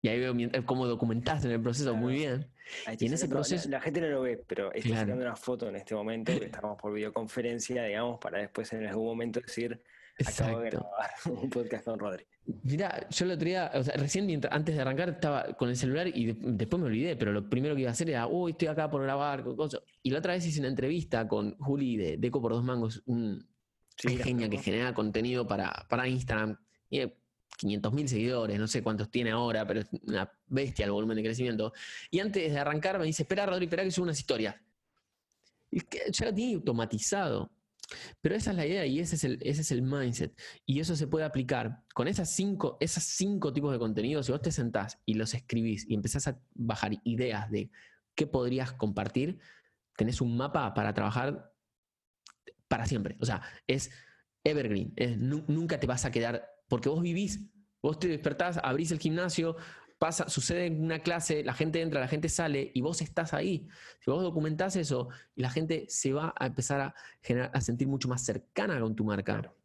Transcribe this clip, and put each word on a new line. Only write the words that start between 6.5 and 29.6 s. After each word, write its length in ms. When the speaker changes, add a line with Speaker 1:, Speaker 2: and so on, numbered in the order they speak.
Speaker 2:
por 140
videoconferencia, 920
digamos, 360
para 200
después 340
en 120
algún 200
momento 340
decir, 420
"Acabo 360
de 100
Speaker 1:
Exacto. 80
Speaker 2:
grabar 320
<laughs> 180
un 60
podcast 360
con 140
Rodri". 260
Speaker 1:
Mirá, 460
yo 160
el 60
otro 140
día, 280
o 100
sea, 140
recién 300
mientras, 260
antes 220
de 60
arrancar 280
estaba 460
con 140
el 60
celular 320
y 200
de-, 100
después 280
me 60
olvidé, 280
pero 160
lo 180
primero 260
que 60
iba 80
a 40
hacer 160
era, 180
"Uy, 240
estoy 160
acá 220
por 140
grabar", 400
co-, 120
cosa. 240
Y 80
la 80
otra 140
vez 120
hice 140
una 100
entrevista 580
con 300
Juli 400
de 200
Deco 240
por 120
dos 100
mangos, 420
un, 420
Speaker 2:
Sí, 120
Speaker 1:
es 100
Speaker 2:
la 40
Speaker 1:
genia 260
que 80
Speaker 2:
conozco. 140
Speaker 1:
genera 220
contenido 540
para, 420
para 180
Instagram. 500
Y, 100
eh, 160
quinientos 360
mil 140
seguidores, 520
no 80
sé 160
cuántos 260
tiene 220
ahora, 340